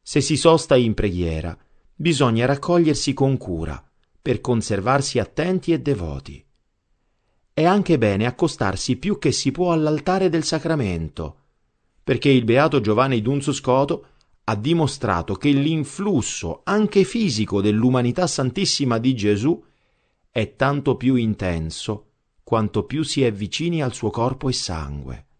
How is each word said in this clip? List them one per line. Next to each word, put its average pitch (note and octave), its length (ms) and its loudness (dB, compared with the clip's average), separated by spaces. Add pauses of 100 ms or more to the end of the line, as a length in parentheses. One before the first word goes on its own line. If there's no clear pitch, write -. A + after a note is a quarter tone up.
Se - 200 -2
si C#3+ 160 0
sosta D#3 400 4
in A2+ 160 2
preghiera, E2+ 640 -4 (360)
bisogna C3 520 2
raccogliersi D3 680 0
con C3+ 220 0
cura, D#2+ 480 -8 (380)
per - 180 -2
conservarsi A#2 800 -2
attenti E3+ 540 -2
e D#3 80 -2
devoti. E2+ 600 -6 (1120)
È D#3 100 2
anche F3+ 340 4
bene G#2 260 2
accostarsi B2 680 -2
più F#3+ 240 -4
che C#3 120 0
si - 200 -2
può E3+ 220 0
all'altare D#3+ 540 0
del D#3+ 160 0
sacramento, F#2+ 1000 -4 (600)
perché C3+ 260 2
il B2+ 160 6
beato C#3 360 4
Giovanni A2+ 400 2
Dunzo C#3 320 -2
Scoto C3+ 540 0 (380)
ha A2 100 -2
dimostrato A2+ 800 -2
che C#3+ 160 0
l'influsso, C#3+ 1120 -2
anche G3+ 400 2
fisico, A2+ 580 0
dell'umanità B2 640 2
santissima C3 720 -2
di B2+ 160 2
Gesù G#2 500 0 (680)
è G#2+ 240 -4
tanto C#3 400 0
più C3 180 2
intenso G2 1000 -2 (280)
quanto G#2+ 440 0
più D3+ 180 -4
si C#3 180 -2
è A#2+ 100 4
vicini D3+ 520 -4
al B2 100 -4
suo G#2+ 160 -4
corpo B2+ 400 -2
e - 40 -2
sangue. C#2+ 720 -8 (120)